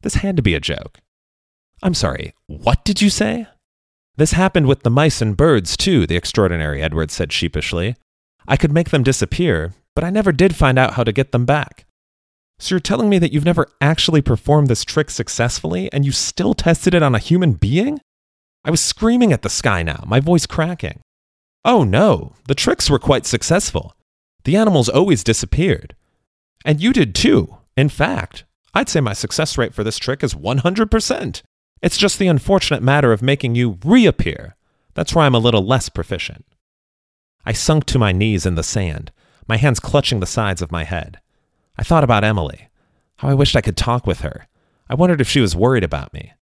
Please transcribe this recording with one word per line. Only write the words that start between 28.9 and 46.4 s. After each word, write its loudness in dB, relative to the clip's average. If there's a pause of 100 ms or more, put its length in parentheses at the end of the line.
my -2
success -4
rate -2
for -4
this -4
trick -6
is -4
one -2
hundred 0
percent. -4 (380)
It's -2
just 0
the 2
unfortunate 0
matter 4
of 0
making 0
you -2
reappear. 2 (380)
That's -6
where 4
I'm 4
a 4
little 2
less -2
proficient." -10 (1000)
I -4
sunk 0
to 0
my 2
knees 0
in -2
the -4
sand, -6 (360)
my 0
hands 2
clutching -2
the -2
sides -4
of -8
my -6
head. -10 (560)
I -6
thought 2
about 2
Emily, -4 (480)
how -4
I 2
wished 2
I 2
could -4
talk -2
with -4
her. -12 (420)
I -4
wondered 2
if 0
she 2
was 0
worried 2
about -6
me. -18